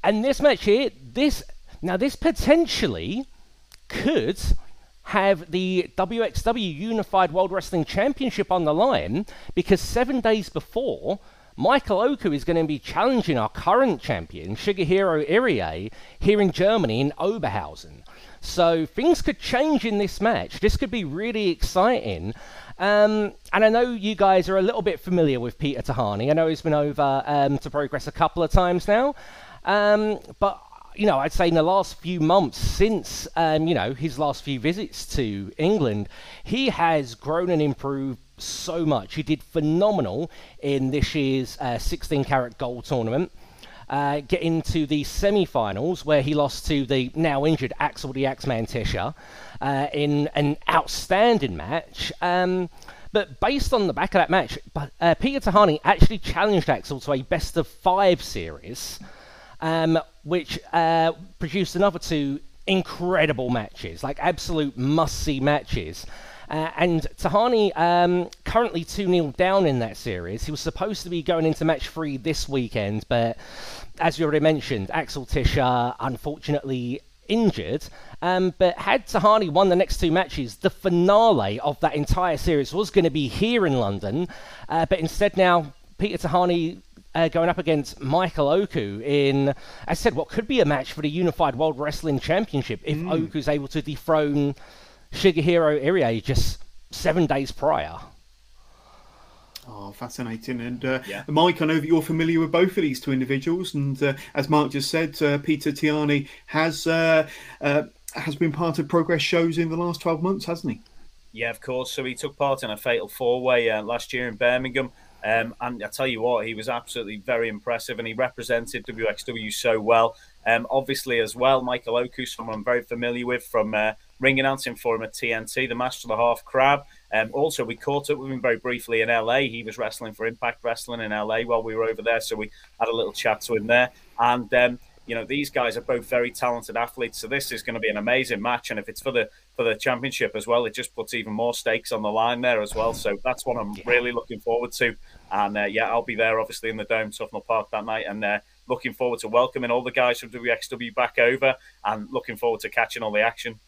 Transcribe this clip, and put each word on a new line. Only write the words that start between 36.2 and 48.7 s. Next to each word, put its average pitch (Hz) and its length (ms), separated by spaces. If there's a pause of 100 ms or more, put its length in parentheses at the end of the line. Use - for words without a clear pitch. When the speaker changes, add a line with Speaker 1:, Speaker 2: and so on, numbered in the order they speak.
Speaker 1:
he 254 280
has 156 440
grown 175 360
and 156 120
improved 135 560 (180)
so - 480
much. 127 300
He 156 80
did 151 220
phenomenal 160 840 (320)
in 135 300
this 143 240
year's, 135 460
uh, 120 180
sixteen - 460
karat 127 340
gold 123 260
tournament, 127 460 (580)
uh, 143 380
getting 165 360
to - 240
the 147 180
semi-finals 160 1000
where 151 160
he 147 140
lost 143 320
to 143 180
the 127 300
now 147 320
injured 143 320
Axel 143 340
the 135 140
Axeman 120 400
Tischer, 107 480 (460)